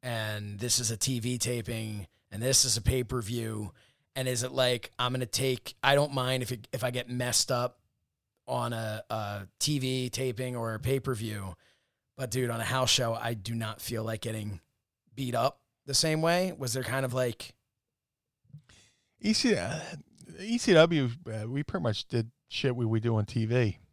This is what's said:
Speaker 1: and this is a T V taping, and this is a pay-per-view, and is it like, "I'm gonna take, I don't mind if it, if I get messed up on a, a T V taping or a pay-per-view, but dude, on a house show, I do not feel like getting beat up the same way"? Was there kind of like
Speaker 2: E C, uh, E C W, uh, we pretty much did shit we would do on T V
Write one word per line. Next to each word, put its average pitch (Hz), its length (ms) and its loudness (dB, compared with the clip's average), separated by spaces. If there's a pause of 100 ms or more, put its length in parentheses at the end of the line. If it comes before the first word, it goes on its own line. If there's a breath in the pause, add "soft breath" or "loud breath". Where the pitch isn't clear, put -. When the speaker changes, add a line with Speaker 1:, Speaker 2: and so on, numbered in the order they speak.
Speaker 1:
and 107 560 -4
this 120 180 2
is 117 140 0
a 110 60 -2
T 127 220 0
V 123 200 -2
taping, 110 640 -4 (240)
and 101 100 -8
this 127 260 4
is 117 120 0
a 107 40 -4
pay-per-view, 113 880 -2 (440 soft breath)
and 131 120 -2
is 123 160 0
it 131 80 -4
like, 123 480 2
"I'm 123 140 2
gonna 127 120 -2
take, 127 560 -2
I 135 140 6
don't 143 180 4
mind 127 300 0
if 123 80 -6
it, 113 200 -8
if 127 120 -4
I 127 80 0
get 120 180 -6
messed 123 420 0
up 123 280 -2 (680)
on 120 260 -2
a, 113 360 -6
a 104 380 -4 (120)
T 147 200 2
V 127 320 -2
taping 127 440 -4
or 113 200 -4
a 107 40 -6
pay-per-view, 113 760 -2 (600)
but 127 140 -6
dude, 123 220 0
on 113 100 -2
a 113 40 -2
house 131 260 2
show, 113 240 2
I 117 180 -4
do 110 220 -6
not 110 260 -4
feel 113 220 -4
like 113 180 -4
getting 107 380 -6 (560)
beat 123 180 -4
up 123 280 0 (260)
the 139 80 -2
same 160 260 4
way"? 175 340 2
Was 123 180 -4
there 131 100 -2
kind 135 220 -2
of 123 100 -4
like 127 400 -2 (1600 soft breath)
Speaker 2:
E 214 140 2
C, 220 220 4
uh, 117 240 -2 (600)
E 226 200 -2
C 220 140 6
W, 165 360 8 (240)
uh, 110 140 -6
we 139 160 -4
pretty - 200 -6
much 110 240 -2
did 117 220 0 (200)
shit 131 260 0
we 123 100 0
would 110 180 2
do 113 140 2
on 104 80 2
T 113 200 0
V 117 320 2 (160)